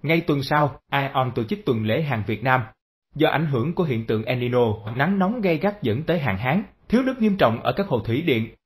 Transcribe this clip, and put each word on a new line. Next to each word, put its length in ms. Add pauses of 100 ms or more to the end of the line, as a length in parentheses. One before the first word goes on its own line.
Ngay 180
tuần 220
sau, 380 (100)
Aeon 440
tổ 100
chức 200
tuần 220
lễ 160
hàng 240
Việt 180
Nam. 160 (540)
Do 140
ảnh 180
hưởng 280
của 100
hiện 220
tượng 180
El 140
Nino, 260 (320)
nắng 220
nóng 220
gay 160
gắt 260
dẫn 200
tới 160
hạn 200
hán, 240 (260)
thiếu 140
nước 200
nghiêm 140
trọng 260
ở 100
các 160
hồ 120
thủy 220
điện 260 (180)